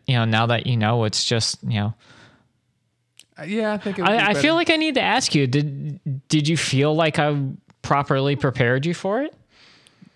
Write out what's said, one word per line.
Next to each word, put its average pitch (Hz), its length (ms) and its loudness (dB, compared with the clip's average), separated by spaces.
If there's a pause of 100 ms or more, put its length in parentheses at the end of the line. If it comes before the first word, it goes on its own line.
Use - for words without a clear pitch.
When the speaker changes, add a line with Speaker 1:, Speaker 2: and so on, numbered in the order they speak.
Speaker 1:
know, 117 160 2
now 113 220 2
that 117 200 0
you 123 100 2
know, 113 280 2
it's 104 200 -2
just, - 380 -2
you 123 180 -2
know. 104 140 -2 (1400)
Speaker 2:
Uh, 143 40 -14
yeah, 214 320 -2
I - 20 -4
think 196 220 -6
it 185 40 -4
would 185 80 -2
Speaker 1:
I, 214 60 0
Speaker 2:
be 226 60 2
Speaker 1:
I 202 120 0
feel 143 80 0
Speaker 2:
better. 311 120 2
Speaker 1:
like 330 160 0
I 330 60 2
need 311 180 -2
to 247 80 2
ask - 320 0
you, 143 120 4
did, 143 540 -4 (280)
did 151 200 2
you 156 80 2
feel 143 380 2
like 160 260 2
I 147 180 2 (440)
properly 143 540 2
prepared 131 500 0
you 170 80 -2
for 208 280 -2
it? 311 120 -6 (800)